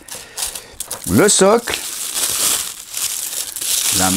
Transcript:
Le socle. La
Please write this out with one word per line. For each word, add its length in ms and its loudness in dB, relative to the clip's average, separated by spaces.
Le 180 6
socle. 500 4
La 180 2